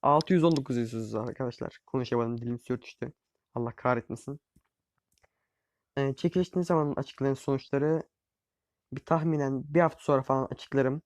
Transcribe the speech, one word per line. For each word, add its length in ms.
altı 300
yüz 120
on 120
dokuz 200
yazıyorsunuz 380
arkadaşlar. 580
Konuşamadım, 540
dilim 200
sürtüştü. 520
Allah 220
kahretmesin. 640
Ee, 200
çekiliş 400
ne 80
zaman 320
açıklanır 400
sonuçları? 680
Bir 120
tahminen 720
bir 60
hafta 200
sonra 220
falan 280
açıklarım. 560